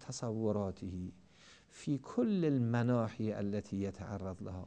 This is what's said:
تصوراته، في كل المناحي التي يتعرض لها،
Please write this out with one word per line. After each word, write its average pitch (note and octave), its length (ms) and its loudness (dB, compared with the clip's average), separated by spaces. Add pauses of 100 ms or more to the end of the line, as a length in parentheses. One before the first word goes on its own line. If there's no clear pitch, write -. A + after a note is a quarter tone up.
تصوراته، G2+ 1040 -2 (580)
في - 280 -4
كل G3+ 480 2
المناحي A#2 920 2
التي G2+ 440 0
يتعرض F#2+ 600 -6
لها، F#2+ 240 -8